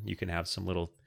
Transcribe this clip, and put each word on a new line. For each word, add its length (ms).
You 100
can 140
have 180
some 180
little 280